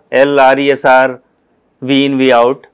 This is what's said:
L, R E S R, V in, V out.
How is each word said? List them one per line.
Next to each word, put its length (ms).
L, 280
R 180
E 140
S 140
R, 360
V 240
in, 120
V 140
out. 420